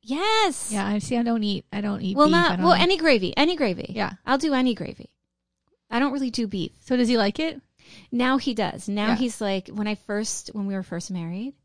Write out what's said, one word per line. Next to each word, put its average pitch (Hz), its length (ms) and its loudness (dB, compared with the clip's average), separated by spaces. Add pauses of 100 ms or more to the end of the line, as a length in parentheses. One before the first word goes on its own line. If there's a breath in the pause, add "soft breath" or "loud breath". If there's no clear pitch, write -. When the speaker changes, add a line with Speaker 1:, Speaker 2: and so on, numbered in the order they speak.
Speaker 1:
Yes. 381 680 0
Speaker 2:
Yeah, 202 160 -2
I 208 120 0
see. 240 180 -2
I 240 60 2
don't 233 200 0
eat, 202 280 -2
I 208 100 -4
don't 202 200 -4
eat 196 140 -2
Speaker 1:
Well, 294 120 6
Speaker 2:
beef. 302 40 6
Speaker 1:
not, 330 200 4
Speaker 2:
I 180 40 0
don't 180 100 0
Speaker 1:
well, 349 100 8
Speaker 2:
eat - 60 4
Speaker 1:
any 359 160 4
gravy, 254 380 2
any 330 200 2
gravy. 214 380 -2
Speaker 2:
Yeah. 202 200 -4 (120)
Speaker 1:
I'll 269 120 2
do 294 160 0
any 254 200 2
gravy. - 360 -10 (800)
I 233 100 -2
don't 262 140 2
really 269 180 -2
do 226 160 -2
beef. 190 240 -4 (140)
Speaker 2:
So 254 100 0
does 247 120 4
he 240 100 2
like 214 220 2
it? 311 220 -4 (500 loud breath)
Speaker 1:
Now 254 260 2
he 254 160 -2
does. - 360 -4
Now 208 200 0
Speaker 2:
Yeah. 226 80 4
Speaker 1:
he's 240 240 -2
like, 196 280 -2
when 208 180 -4
I 214 80 -2
first, - 580 -6
when 208 120 -6
we 196 100 -4
were 185 80 -4
first 175 280 -8
married 185 420 -8 (120)